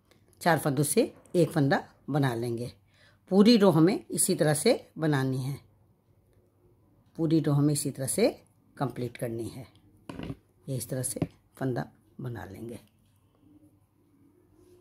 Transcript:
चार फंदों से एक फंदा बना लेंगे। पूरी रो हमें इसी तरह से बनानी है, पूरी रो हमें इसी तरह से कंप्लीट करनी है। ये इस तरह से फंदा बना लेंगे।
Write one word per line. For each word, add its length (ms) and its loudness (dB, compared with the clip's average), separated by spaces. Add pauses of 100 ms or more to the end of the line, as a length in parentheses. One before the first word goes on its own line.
(460)
चार 140 4
फंदों 260 0
से 260 0 (240)
एक 160 2
फंदा 320 2 (260)
बना 260 0
लेंगे। 360 -6 (600)
पूरी 260 8
रो 140 6
हमें 360 4
इसी 280 -2
तरह 200 2
से 180 2 (240)
बनानी 420 0
है, 180 -8 (1600)
पूरी 220 2
रो 140 0
हमें 200 4
इसी 180 -4
तरह 160 -8
से 200 2 (500)
कंप्लीट 400 -6
करनी 300 -6
है। 180 -14 (1040)
ये 80 -6
इस 140 -8
तरह 140 -6
से 160 -8 (380)
फंदा 280 -4 (360)
बना 240 -10
लेंगे। 340 -14 (2000)